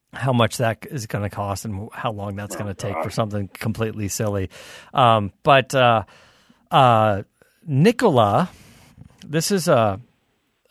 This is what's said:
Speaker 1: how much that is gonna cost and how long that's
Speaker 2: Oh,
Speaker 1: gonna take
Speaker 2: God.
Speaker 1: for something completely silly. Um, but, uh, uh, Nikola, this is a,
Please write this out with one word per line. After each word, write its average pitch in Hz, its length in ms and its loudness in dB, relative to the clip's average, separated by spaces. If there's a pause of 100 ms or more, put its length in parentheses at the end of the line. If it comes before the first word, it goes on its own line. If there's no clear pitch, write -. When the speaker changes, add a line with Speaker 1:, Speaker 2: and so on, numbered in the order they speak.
(120)
Speaker 1:
how 131 220 -4
much 117 240 0
that 113 320 -4
is 123 160 -10
gonna 101 240 -6
cost 101 360 -8
and 107 280 -10
how - 180 -6
long 101 240 -8
that's 104 200 -10
Speaker 2:
Oh, - 20 -10
Speaker 1:
gonna 104 160 -8
take 98 220 -8
Speaker 2:
God. 80 80 -6
Speaker 1:
for 90 80 -8
something 104 380 -4
completely 110 580 -6
silly. 101 420 -4 (420)
Um, 113 400 2 (120)
but, 139 320 4
uh, 120 300 4 (640)
uh, 110 500 4 (460)
Nikola, 151 800 4 (760)
this 156 260 -4
is 175 160 -2
a, 113 320 2 (720)